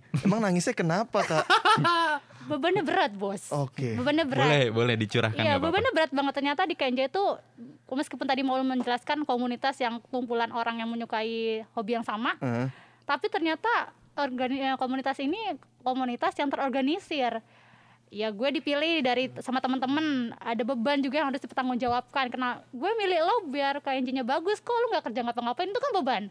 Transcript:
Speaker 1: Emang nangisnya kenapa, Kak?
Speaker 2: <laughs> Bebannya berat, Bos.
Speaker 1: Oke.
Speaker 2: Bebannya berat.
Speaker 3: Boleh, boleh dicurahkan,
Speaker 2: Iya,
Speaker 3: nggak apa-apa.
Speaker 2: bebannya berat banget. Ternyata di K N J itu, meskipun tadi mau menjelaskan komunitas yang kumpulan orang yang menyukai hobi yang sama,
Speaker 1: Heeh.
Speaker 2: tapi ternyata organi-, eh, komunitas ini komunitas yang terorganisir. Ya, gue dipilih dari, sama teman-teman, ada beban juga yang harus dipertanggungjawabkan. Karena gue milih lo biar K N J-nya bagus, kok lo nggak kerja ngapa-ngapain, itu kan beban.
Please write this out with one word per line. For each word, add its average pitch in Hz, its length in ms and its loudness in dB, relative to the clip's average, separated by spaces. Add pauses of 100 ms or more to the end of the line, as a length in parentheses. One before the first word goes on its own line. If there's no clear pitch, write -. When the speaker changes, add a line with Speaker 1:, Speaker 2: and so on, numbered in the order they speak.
(240)
Speaker 1:
Emang 202 160 4
nangisnya 190 340 2
kenapa, 196 480 0
Kak? - 280 2
Speaker 2:
<laughs> 359 40 8 (920)
Bebannya 311 360 0
berat, 311 320 2
Bos. 196 360 -6
Speaker 1:
Oke. 135 460 -2
Speaker 2:
Bebannya 294 280 2
berat. 269 200 2
Speaker 3:
Boleh, 147 260 6
boleh 117 260 4
dicurahkan, 110 380 2
Speaker 2:
Iya, 110 120 0
Speaker 3:
nggak - 120 4
apa-apa. 330 120 2
Speaker 2:
bebannya 440 220 2
berat 320 200 2
banget. 277 240 0
Ternyata 285 280 0
di 349 120 -2
K - 80 -6
N 254 100 2
J 254 140 0
itu, 381 160 0 (680)
meskipun 277 360 -4
tadi 262 160 0
mau 262 160 0
menjelaskan 262 680 0
komunitas 247 560 0
yang 233 240 -2
kumpulan 233 480 -2
orang 233 260 -2
yang 226 100 -4
menyukai 226 840 -4
hobi 226 220 -4
yang 226 100 -2
sama, 233 340 -2
Speaker 1:
Heeh. 123 300 -2 (360)
Speaker 2:
tapi 285 240 0
ternyata 330 420 0 (440)
organi-, 262 480 -2
eh, 269 140 0
komunitas 262 440 -2
ini 294 200 -2 (420)
komunitas 254 540 -2
yang 294 120 0
terorganisir. 269 920 0 (680)
Ya, 214 200 -4
gue 220 220 0
dipilih 302 500 0
dari, 254 240 0 (140)
sama 254 180 -4
teman-teman, 262 800 0
ada 233 240 -4
beban 269 380 0
juga 277 180 0
yang 285 140 0
harus 277 80 -4
dipertanggungjawabkan. 254 880 -2
Karena 247 320 -4 (100)
gue 285 240 -2
milih 381 260 2
lo 370 160 4 (120)
biar 277 320 0
K - 100 -8
N 269 140 0
J-nya 262 180 -2
bagus, 320 380 0
kok - 100 -10
lo 480 220 2
nggak 330 160 0
kerja 226 160 -4
ngapa-ngapain, 240 420 -2
itu 403 140 -4
kan 539 160 -2
beban. 247 360 0